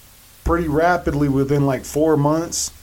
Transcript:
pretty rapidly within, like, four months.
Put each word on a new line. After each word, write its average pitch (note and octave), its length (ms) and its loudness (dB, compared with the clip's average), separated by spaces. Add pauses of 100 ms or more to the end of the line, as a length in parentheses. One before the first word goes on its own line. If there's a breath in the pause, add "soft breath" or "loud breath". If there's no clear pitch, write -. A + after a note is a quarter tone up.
(440)
pretty E3+ 240 0
rapidly D#3 640 0
within, C#3 360 2
like, C3 200 -2
four D3+ 320 2
months. D#3+ 540 -2 (120)